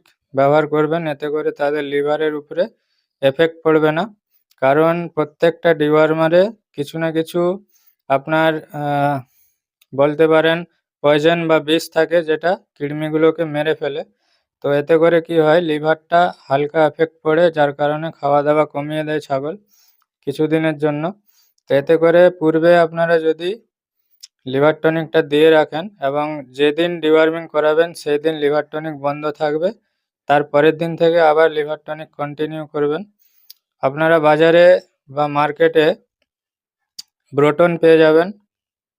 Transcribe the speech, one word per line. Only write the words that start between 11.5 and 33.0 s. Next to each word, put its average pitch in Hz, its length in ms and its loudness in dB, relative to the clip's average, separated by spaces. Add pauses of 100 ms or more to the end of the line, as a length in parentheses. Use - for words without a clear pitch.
বিষ 156 300 -2
থাকে 160 320 0
যেটা 156 280 -4 (220)
কৃমিগুলোকে 156 720 -2
মেরে 151 300 -4
ফেলে। 147 280 -8 (640)
তো - 80 -2
এতে 143 240 0
করে 165 240 4
কি 165 180 -6
হয়, 156 220 4
লিভারটা 156 600 -2 (200)
হালকা 143 460 -2
এফেক্ট 160 360 -2
পড়ে, 156 280 2
যার 147 240 0
কারণে 151 380 -4
খাওয়া 143 300 0
দাওয়া 151 240 0
কমিয়ে 151 380 -8
দেয় 151 160 -4
ছাগল 143 340 -6 (720)
কিছুদিনের 156 520 -2
জন্য। 147 260 -4 (680)
তো - 40 -
এতে 139 220 2
করে 165 340 4
পূর্বে 160 480 0
আপনারা 165 400 0
যদি 160 320 -2 (960)
লিভার 139 300 2
টনিকটা 160 460 -2
দিয়ে 147 280 2
রাখেন 156 340 0 (160)
এবং 143 260 -4 (260)
যেদিন 151 380 0 (100)
ডিওয়ার্মিং 160 480 0
করাবেন 156 460 0
সেই 147 240 -4
দিন 156 180 -2
লিভার 147 320 -2
টনিক 156 320 -10
বন্ধ 143 320 -6
থাকবে, 156 360 -4 (600)
তার 143 160 2
পরের 147 320 2
দিন 165 200 -6
থেকে 165 240 2
আবার 160 300 4
লিভার 151 340 -6
টনিক 156 280 -14
কন্টিনিউ 151 540 -8
করবেন। 147 360 -4 (800)